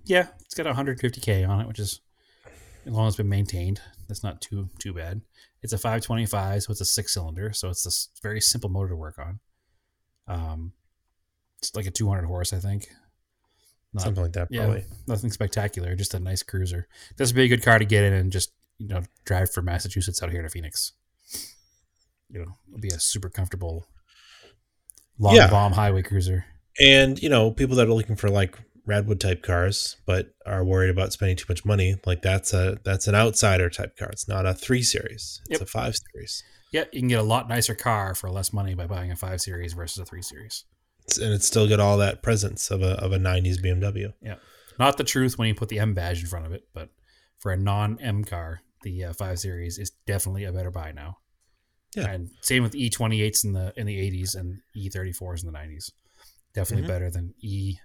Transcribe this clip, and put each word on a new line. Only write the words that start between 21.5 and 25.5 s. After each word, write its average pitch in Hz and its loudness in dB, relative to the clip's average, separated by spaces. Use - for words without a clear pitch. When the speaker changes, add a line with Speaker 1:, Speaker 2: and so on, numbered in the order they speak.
Speaker 1:
You - -12
know, 87 -12
it'll - -16
be 104 -4
a 85 2
super 95 -2
comfortable 90 -4
long 101 8
Speaker 2:
Yeah. 208 12
Speaker 1:
bomb 101 6